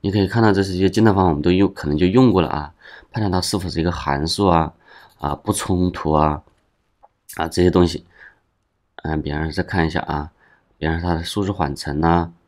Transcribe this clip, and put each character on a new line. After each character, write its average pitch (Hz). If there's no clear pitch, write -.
你 101
可 104
以 95
看 113
到 107
这 98
是 95
一 90
些 95
静 110
态 104
方 95
法， 92
我 80
们 73
都 80
用， 92
可 -
能 73
就 87
用 113
过 92
了 73
啊， 73
判 110
断 101
它 90
是 92
否 90
是 -
一 80
个 87
函 73
数 101
啊， 82
啊， 73
不 -
冲 90
突 76
啊， 76
啊， 82
这 90
些 90
东 90
西。 -
嗯， 78
比 71
方 78
说 80
再 87
看 85
一 -
下 82
啊， 73
比 78
方 80
说 87
它 85
的 82
数 98
据 98
缓 76
存 73
啊 85